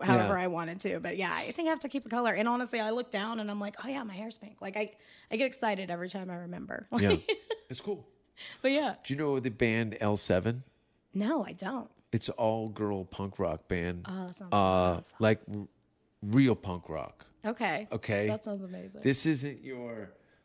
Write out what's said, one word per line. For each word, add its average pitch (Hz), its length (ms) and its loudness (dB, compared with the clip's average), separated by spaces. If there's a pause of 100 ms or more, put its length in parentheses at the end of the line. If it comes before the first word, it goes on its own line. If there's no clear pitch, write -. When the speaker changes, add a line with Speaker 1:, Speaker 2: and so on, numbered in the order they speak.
Speaker 1:
however 202 340 6
Speaker 2:
Yeah. - 80 0
Speaker 1:
I - 40 0
wanted 170 320 -4
to, 175 180 -2
but 175 180 -4
yeah, 185 160 -2
I 165 200 -4
think 330 160 -2
I - 20 2
have 320 100 0
to 277 80 -6
keep 254 140 -4
the 214 80 -14
color. 233 220 2
And 208 160 2
honestly, 240 320 0
I 214 100 0
look 240 220 -2
down 220 280 -2
and 208 100 -4
I'm 208 100 -4
like, 208 240 -6
"Oh 233 40 -6
yeah, 269 140 -6
my 208 120 -10
hair's 220 240 -10
pink." 214 220 -20
Like, 196 160 -8
I, 214 160 -2 (380)
I 220 60 -2
get 262 100 2
excited 208 440 0
every 175 180 -4
time 185 220 -6
I 180 60 -4
remember. 175 560 -8
<laughs> 240 60 2
Speaker 2:
Yeah. - 180 6 (540)
It's 127 100 -8
cool. 180 280 -6 (540)
Speaker 1:
But 269 100 6
yeah. 277 320 2
Speaker 2:
Do 135 100 -2
you 143 60 -2
know 143 200 2
the 127 100 0
band 113 500 2
L 104 160 4
seven? 107 480 2 (500)
Speaker 1:
No, 220 300 2
I 175 80 -8
don't. 196 380 -8 (200)
Speaker 2:
It's - 180 0
an - 100 -6
all-girl 107 680 0
punk 98 340 -6
rock 82 300 -2
band. 87 400 -2
Speaker 1:
Oh, 190 200 -6
that 180 80 -14
sounds - 160 -6
Speaker 2:
Uh, 104 40 6
Speaker 1:
awesome. 92 640 4
Speaker 2:
like, 110 200 6 (140)
r-, 104 140 -8 (540)
real 117 340 6
punk 90 320 -6
rock. - 380 -10 (180)
Speaker 1:
Okay. 214 480 -2
Speaker 2:
Okay? 107 360 0
Speaker 1:
That 214 160 -2
sounds 202 180 -6
amazing. 185 400 -12
Speaker 2:
This 131 240 4
isn't 143 360 0
your, 117 500 -10 (320)